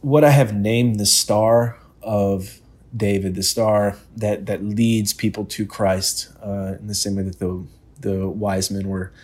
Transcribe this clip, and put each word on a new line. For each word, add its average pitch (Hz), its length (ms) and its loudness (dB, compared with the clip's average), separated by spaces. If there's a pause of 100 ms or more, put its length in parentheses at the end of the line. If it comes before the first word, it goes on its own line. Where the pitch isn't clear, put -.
what 147 200 6
I 147 80 8
have 131 240 6
named 110 460 2
the 101 60 -2
star 113 720 2 (240)
of 98 580 -2 (340)
David, 101 400 0
the 92 80 -6
star 104 540 2 (200)
that, 104 300 -2
that 95 160 -4
leads 107 520 0
people 104 320 -4
to - 180 -6
Christ, 95 640 -2 (160)
uh, 98 340 -6
in 104 100 -14
the 104 60 -8
same 98 220 -4
way 98 60 -2
that 95 160 -6
the, 90 280 -6 (320)
the 95 300 -2
wise 95 420 -4
men 98 180 -6
were 92 240 -6 (120)